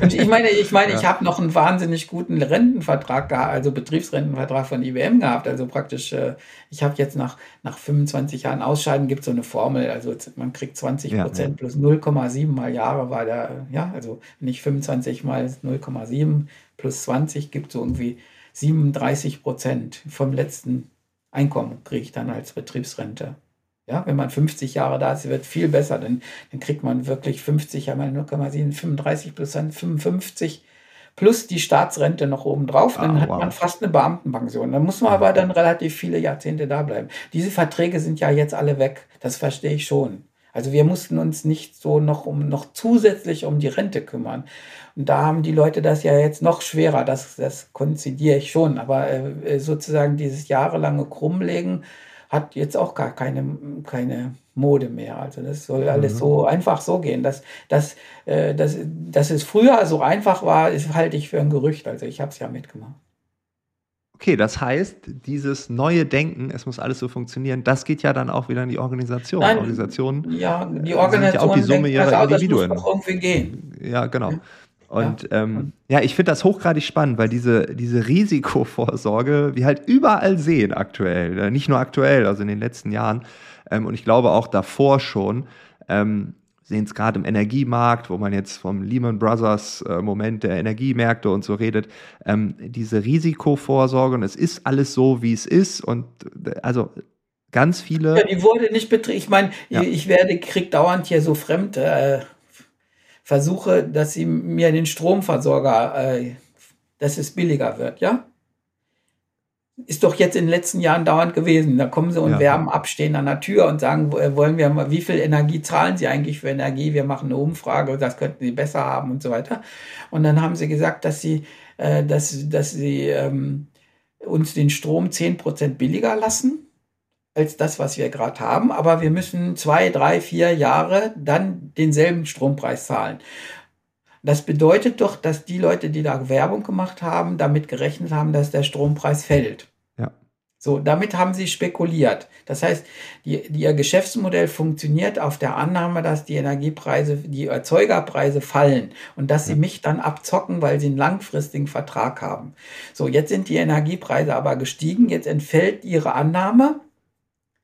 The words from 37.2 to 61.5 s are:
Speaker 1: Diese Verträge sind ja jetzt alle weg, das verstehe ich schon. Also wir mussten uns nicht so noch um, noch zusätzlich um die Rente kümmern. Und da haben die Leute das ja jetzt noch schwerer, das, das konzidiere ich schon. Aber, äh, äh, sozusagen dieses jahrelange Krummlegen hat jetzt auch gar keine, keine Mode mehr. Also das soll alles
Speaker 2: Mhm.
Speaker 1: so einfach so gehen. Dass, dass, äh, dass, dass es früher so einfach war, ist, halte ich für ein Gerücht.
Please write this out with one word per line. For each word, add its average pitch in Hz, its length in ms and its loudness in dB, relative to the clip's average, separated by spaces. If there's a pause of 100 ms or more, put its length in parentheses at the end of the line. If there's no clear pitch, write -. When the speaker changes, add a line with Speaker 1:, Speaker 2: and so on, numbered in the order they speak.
Speaker 1:
Diese 180 180 -2
Verträge 170 480 0
sind 156 220 -4
ja 147 100 2
jetzt 147 220 2
alle 147 260 -2
weg, 135 280 -2 (120)
das - 160 -6
verstehe 147 380 -4
ich 147 120 -4
schon. 131 380 -2 (280)
Also 123 200 -6
wir 147 140 6
mussten 165 340 0
uns 160 240 -2
nicht 156 320 -2
so 151 240 2
noch 151 260 0
um, 147 220 -4
noch 139 240 -6
zusätzlich 208 720 2
um 151 160 0
die 143 80 0
Rente 190 340 -2
kümmern. 127 440 -8 (500)
Und 143 140 -4
da 143 80 6
haben 156 260 2
die 156 80 -2
Leute 156 300 4
das 151 220 2
ja 143 140 4
jetzt 151 240 2
noch 170 200 2
schwerer, 156 420 0
das, 135 320 -4
das - 380 -8
konzidiere 147 640 0
ich 143 140 -4
schon. 156 260 2
Aber, 135 280 -2
äh, 139 500 -4
äh, 139 40 0
sozusagen 151 560 0
dieses 143 320 -6
jahrelange 147 600 0
Krummlegen 175 760 -4 (460)
hat 147 260 -2
jetzt 147 220 -4
auch - 180 -2
gar 127 180 -4
keine, 135 300 -4 (400)
keine 123 520 -6 (200)
Mode 135 320 2
mehr. 117 300 -10
Also 139 240 -12
das 143 240 -10
soll 135 240 0
alles - 240 2
Speaker 2:
Mhm. 117 60 -6
Speaker 1:
so 143 260 4
einfach 175 340 2
so 180 200 -2
gehen. 135 220 -2
Dass, - 220 -4 (240)
dass, 147 300 0 (260)
äh, 147 320 0
dass, 151 300 0
dass - 460 0
es 151 120 0
früher 226 420 6
so 156 160 0
einfach 185 400 2
war, 160 280 4
ist, 151 240 -2
halte 160 240 2
ich 147 100 -6
für 151 140 -2
ein 147 80 2
Gerücht. 147 360 0